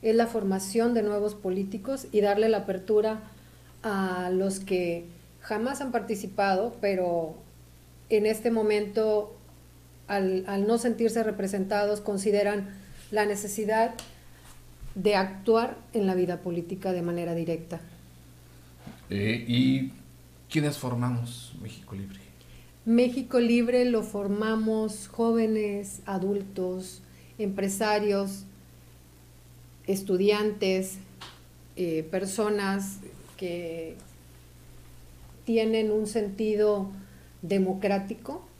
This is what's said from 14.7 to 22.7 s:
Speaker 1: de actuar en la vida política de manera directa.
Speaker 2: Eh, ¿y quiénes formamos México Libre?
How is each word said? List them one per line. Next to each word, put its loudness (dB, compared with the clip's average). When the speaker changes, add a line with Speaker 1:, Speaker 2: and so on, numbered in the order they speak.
Speaker 1:
de 2
actuar 2
en 2
la 2
vida 0
política -4
de -2
manera -2
directa. -4
Speaker 2:
Eh, 0
¿y 2
quiénes 0
formamos -4
México -14
Libre? -10